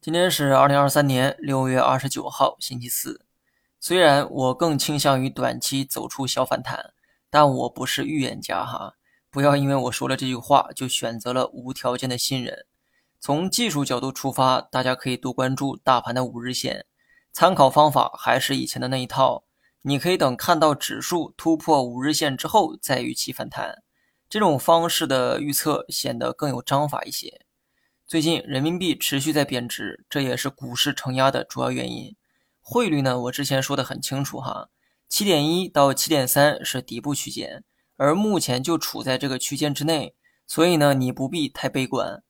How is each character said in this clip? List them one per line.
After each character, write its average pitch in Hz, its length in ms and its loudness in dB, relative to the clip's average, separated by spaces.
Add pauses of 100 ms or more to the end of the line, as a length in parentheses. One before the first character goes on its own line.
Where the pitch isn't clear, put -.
今 156 100 -4
天 180 160 4
是 143 240 2
二 135 140 8
零 139 100 6
二 143 120 6
三 147 180 4
年 131 320 2
六 135 300 -2
月 127 100 2
二 131 180 4
十 135 120 -2
九 - 200 -6
号， 139 300 0
星 - 180 -8
期 120 120 -10
四。 - 360 -8 (540)
虽 - 180 0
然 147 320 6
我 127 240 0
更 156 240 2
倾 147 220 -2
向 135 240 4
于 135 60 -2
短 123 280 -2
期 135 280 -2
走 - 240 -8
出 135 180 -6
小 131 160 0
反 127 180 -2
弹， 123 300 -10 (380)
但 147 200 6
我 127 200 0
不 - 160 -8
是 135 180 -2
预 147 160 -2
言 113 220 -4
家 - 240 -4
哈， 120 300 -10 (360)
不 139 80 -6
要 143 160 6
因 139 140 2
为 139 60 2
我 123 140 0
说 131 160 -6
了 131 120 -2
这 135 80 -4
句 127 100 -2
话 131 400 2
就 127 140 -6
选 117 280 -4
择 123 140 -6
了 127 220 0
无 123 180 -12
条 127 240 -2
件 127 140 -4
的 123 80 -2
信 131 260 -2
任。 - 220 -12 (560)
从 160 280 0
技 233 200 0
术 147 160 0
角 123 160 -2
度 135 100 -4
出 135 180 -4
发， 131 300 2
大 - 240 -4
家 127 100 0
可 - 160 -6
以 123 60 0
多 123 160 -6
关 131 240 0
注 135 220 -4
大 123 240 2
盘 120 120 -6
的 127 120 0
五 117 160 -10
日 123 120 -6
线， 127 320 -6 (460)
参 180 240 4
考 139 140 8
方 151 200 6
法 135 280 2
还 120 200 0
是 131 200 -2
以 127 80 -4
前 127 160 -8
的 127 80 -6
那 131 80 -2
一 127 100 -4
套。 131 380 0 (380)
你 139 140 0
可 175 140 0
以 185 60 2
等 131 180 2
看 165 240 0
到 151 160 4
指 - 260 -8
数 165 360 -4
突 165 180 2
破 156 260 2
五 123 200 -6
日 147 100 0
线 143 240 0
之 - 100 -8
后 185 300 0
再 127 240 -2
预 123 140 -6
期 - 180 -6
反 - 180 -10
弹， - 320 -10 (460)
这 - 100 -6
种 175 220 2
方 165 300 2
式 165 180 -2
的 127 320 0
预 147 140 -4
测 - 340 -2
显 123 320 -4
得 123 140 -2
更 147 160 -4
有 123 120 -4
章 143 280 0
法 - 140 -6
一 - 60 -12
些。 - 300 -12 (680)
最 165 160 0
近 151 240 0
人 131 160 -4
民 165 160 0
币 175 180 0
持 - 240 -2
续 147 140 -2
在 147 100 4
贬 123 240 -4
值， - 400 -10
这 143 140 -4
也 131 160 -2
是 - 100 -4
股 123 280 -10
市 139 180 0
承 131 220 -6
压 131 160 6
的 127 120 -2
主 - 180 -8
要 127 100 0
原 123 200 -4
因。 - 240 -12 (460)
汇 240 260 0
率 151 140 2
呢， 127 200 0
我 120 100 -4
之 143 120 -6
前 135 200 0
说 139 120 -4
得 131 80 -2
很 131 160 -8
清 139 240 -4
楚 127 160 -8
哈， - 300 -10 (400)
七 - 140 -2
点 156 260 2
一 180 180 0
到 139 260 4
七 - 160 -2
点 143 180 2
三 143 360 4
是 - 160 -4
底 117 220 -10
部 139 140 -2
区 - 160 -8
间， - 320 -10 (320)
而 143 180 2
目 208 260 2
前 127 220 -2
就 165 160 0
处 - 240 -6
在 127 160 -2
这 143 100 -2
个 131 120 -2
区 - 180 -6
间 147 160 0
之 147 120 -4
内， 151 280 -2 (320)
所 - 180 2
以 175 140 4
呢， 147 160 6
你 127 180 0
不 131 160 -4
必 151 220 -2
太 - 180 -6
悲 131 200 -2
观。 98 420 -4